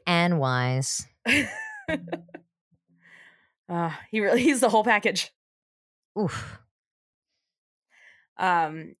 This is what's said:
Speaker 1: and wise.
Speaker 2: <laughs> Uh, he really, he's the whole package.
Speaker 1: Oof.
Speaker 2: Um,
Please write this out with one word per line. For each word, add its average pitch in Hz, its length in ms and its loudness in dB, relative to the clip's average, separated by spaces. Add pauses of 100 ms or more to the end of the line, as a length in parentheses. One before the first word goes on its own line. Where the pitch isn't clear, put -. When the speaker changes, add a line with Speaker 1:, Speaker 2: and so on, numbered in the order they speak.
Speaker 1:
and 175 320 2
wise. 127 720 0
Speaker 2:
<laughs> - 40 -20 (2500)
Uh, 170 220 -2 (220)
he 220 80 -2
really, 208 240 4
he's 277 160 4
the 233 100 4
whole 214 140 4
package. 208 480 0 (880)
Speaker 1:
Oof. - 400 -4 (1800)
Speaker 2:
Um, 160 640 -2